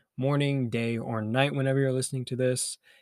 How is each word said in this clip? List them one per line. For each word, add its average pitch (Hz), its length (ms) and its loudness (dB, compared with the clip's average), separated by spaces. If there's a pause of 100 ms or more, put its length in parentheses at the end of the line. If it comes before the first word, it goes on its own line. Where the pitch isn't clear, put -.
(160)
morning, 139 540 2
day, 117 280 -2
or 113 240 -4
night 135 340 2
whenever 135 240 2
you're 135 120 2
listening 127 340 -2
to 127 100 -6
this. 127 420 0 (240)